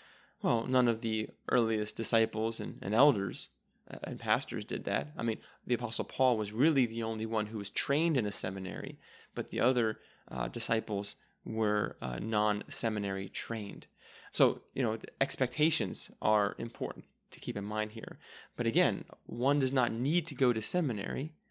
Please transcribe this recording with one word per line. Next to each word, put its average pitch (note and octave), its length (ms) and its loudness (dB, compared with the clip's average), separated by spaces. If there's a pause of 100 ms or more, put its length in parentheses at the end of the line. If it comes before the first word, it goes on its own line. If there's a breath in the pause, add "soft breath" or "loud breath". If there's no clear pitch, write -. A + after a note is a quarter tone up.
(420 loud breath)
Well, B2+ 240 2
none B2+ 200 4
of A2+ 140 2
the A2 300 0 (180)
earliest A2+ 480 2
disciples A2+ 640 2
and, G#2 200 -6
and G2+ 140 -2
elders, A#2 540 4 (440)
uh, - 120 -10
and - 160 -6
pastors A2 440 0
did - 200 -6
that. B2 240 0 (100)
I A#2 40 -4
mean, A2+ 160 0 (280 loud breath)
the A#2+ 80 0
Apostle A#2 300 -4
Paul B2+ 320 2
was G#2 160 -4
really C3+ 340 4
the A2+ 160 -4
only A2+ 240 -2
one A2 200 0
who G#2+ 120 -6
was G2+ 120 -6
trained D#3 460 0
in A2+ 80 2
a G2+ 80 -2
seminary, F#2+ 640 -6 (360 loud breath)
but A#2 160 -6
the A2 100 -2
other, A#2 380 2 (320 soft breath)
uh, A#2+ 160 -4
disciples A2+ 720 -2 (280 soft breath)
were, A2 560 0
uh, B2+ 200 -6
non-seminary G#2 1080 -2
trained. G#2 580 -8 (460 loud breath)
So, C3+ 300 2 (120)
you C3 80 0
know, A2+ 140 0
the - 120 -12 (120)
expectations C3 920 0 (120)
are G#2+ 360 4
important - 480 -6 (260)
to - 80 -18
keep A2 160 -6
in G2+ 80 -4
mind G#2+ 280 -2
here. - 260 -10 (380 loud breath)
But A#2 100 0
again, B2 380 2 (220)
one C3 320 0
does C3 140 2
not B2 200 2
need D3 360 0
to C#3 60 -8
go B2 180 4
to A2 100 0
seminary B2+ 720 -2 (180 loud breath)